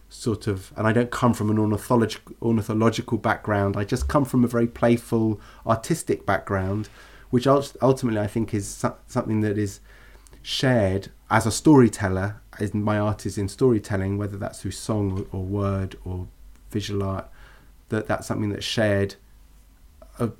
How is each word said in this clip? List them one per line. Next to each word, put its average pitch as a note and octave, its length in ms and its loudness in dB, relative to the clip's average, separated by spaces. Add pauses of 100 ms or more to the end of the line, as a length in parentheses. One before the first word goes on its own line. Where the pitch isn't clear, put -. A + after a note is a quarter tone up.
sort - 380 -6
of, F#2+ 280 -4
and G#2+ 120 -2
I A2 60 4
don't A#2+ 180 2
come A#2+ 220 2
from G#2+ 180 0
an G#2+ 60 2
ornitholog-, G#2+ 840 0
ornithological A2+ 800 0
background, G2+ 580 0
I G#2 60 0
just A#2+ 240 -2
come D3 180 2
from B2+ 180 4
a A#2+ 40 6
very A#2 180 2
playful, A#2 720 0 (280)
artistic A#2 580 -2
background, G2 640 -2 (400)
which A#2+ 160 2
ult-, C#3+ 360 2
ultimately B2+ 380 2
I G#2 80 0
think A2 260 -4
is G2+ 140 -2
so-, - 380 -6
something G#2+ 360 -2
that G#2 160 0
is G#2 240 -4 (600)
shared G2+ 680 0 (180)
as G#2+ 160 2
a A2+ 60 0
storyteller, G#2 920 4 (180)
as G#2 140 -4
my G#2 240 0
art G#2 300 -2
is F#2+ 100 -8
in G2+ 100 -2
storytelling, G2+ 680 0
whether G2+ 200 -6
that's - 240 -10
through G2 100 -6
song G2+ 600 -4
or, F#2+ 80 -6
or F#2 40 -6
word G2 600 -2
or F#2 240 -8 (440)
visual G2+ 320 -4
art, F#2+ 260 -6 (600)
that G#2+ 180 -4
that's - 200 -4
something G#2+ 220 -4
that's G2 160 -6
shared, G2+ 500 0 (1040)
uh, A#2 100 -2 (100)